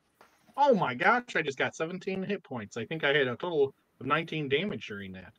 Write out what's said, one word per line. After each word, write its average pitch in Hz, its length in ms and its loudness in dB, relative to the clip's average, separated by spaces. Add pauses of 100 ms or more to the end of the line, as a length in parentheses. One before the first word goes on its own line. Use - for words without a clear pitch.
(580)
Oh 277 160 6
my 139 220 2
gosh, 226 400 2
I 165 80 0
just 139 160 -4
got 127 160 -2
seventeen 185 480 -4
hit 196 200 -4
points. 113 320 -10
I 113 100 -6
think 160 180 -6
I 143 60 4
had 139 180 4
a 120 80 -2
total 151 380 0 (260)
of 117 80 -10
nineteen 156 420 0
damage 147 380 -2
during 98 260 -10
that. 92 260 -16